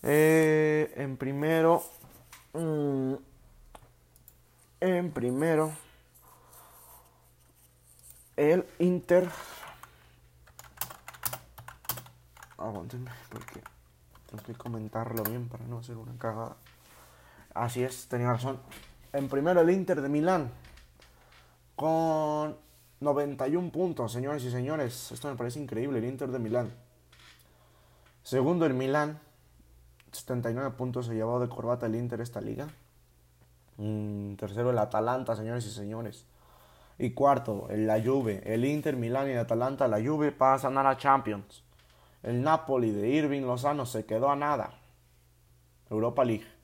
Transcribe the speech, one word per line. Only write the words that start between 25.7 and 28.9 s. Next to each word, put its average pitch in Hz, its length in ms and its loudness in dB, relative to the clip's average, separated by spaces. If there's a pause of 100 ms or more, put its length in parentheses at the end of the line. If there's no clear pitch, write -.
el 110 60 -2
Inter 131 260 -6
de 127 80 -4
Milán. 113 340 -2 (1500)
Segundo, 156 420 2
el 139 80 4
Milán. 147 460 0 (960)